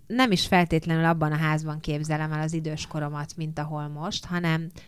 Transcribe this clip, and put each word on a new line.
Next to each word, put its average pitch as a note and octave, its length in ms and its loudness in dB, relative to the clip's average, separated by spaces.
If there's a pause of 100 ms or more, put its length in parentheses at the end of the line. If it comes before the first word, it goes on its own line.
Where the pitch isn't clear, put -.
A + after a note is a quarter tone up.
nem B3 240 4
is - 160 2
feltétlenül E3 580 4
abban D#3+ 260 4
a D3+ 60 0
házban D#3 420 0
képzelem D3+ 520 -2
el D#3 100 -2
az D#3 120 -2
idős D#3 340 -4
koromat, D3+ 500 -6
mint D#3 220 -6
ahol D3 280 -4
most, D3+ 380 -6
hanem E3 440 0 (180)